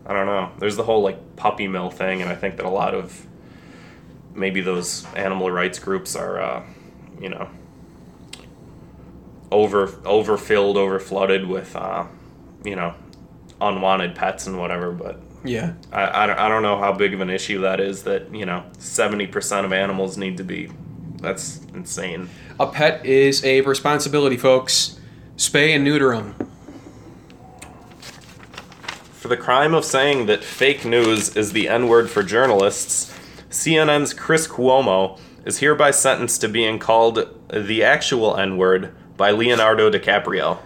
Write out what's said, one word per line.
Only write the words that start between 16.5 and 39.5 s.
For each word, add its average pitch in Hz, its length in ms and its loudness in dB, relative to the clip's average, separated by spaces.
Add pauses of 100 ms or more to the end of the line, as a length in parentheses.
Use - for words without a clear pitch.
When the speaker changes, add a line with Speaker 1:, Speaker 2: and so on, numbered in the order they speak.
Speaker 1:
know 101 160 0
how 101 140 0
big 98 220 0
of 95 60 -8
an 92 100 -4
issue 95 300 -4
that 95 200 0
is 98 240 -4
that, - 300 -4
you 107 120 -8
know, 90 180 -6 (140)
seventy 104 480 -2
percent 98 400 -4
of 95 60 -2
animals 95 440 -2
need 95 220 -6
to 92 60 -10
be, 90 260 -10 (500)
that's - 400 -8 (140)
insane. 90 540 -10 (300)
Speaker 2:
A 139 80 0
pet 156 380 0
is 135 400 4
a 135 180 4
responsibility, 143 720 0
folks. 127 640 2 (380)
Spay 156 380 2
and 139 100 2
neuter 139 300 2
'em. 104 200 -8 (2750)
Speaker 1:
For - 160 -14
the 120 80 2
crime 135 380 2
of 151 100 2
saying 135 420 2
that 104 160 2
fake - 420 0
news 113 520 2
is 107 160 0
the 98 160 0
N-word 117 420 4
for 107 120 0
journalists, 101 920 0 (360)
C - 260 0
N 156 120 4
N's 147 260 2
Chris 160 340 0
Cuomo 120 720 2 (260)
is - 140 -6
hereby 147 340 4
sentenced 127 480 0
to 110 80 0
being 110 300 0
called 113 500 4 (200)
the 107 360 -2
actual 120 520 2
N-word 92 540 2 (260)
by 101 140 4
Leonardo 110 600 4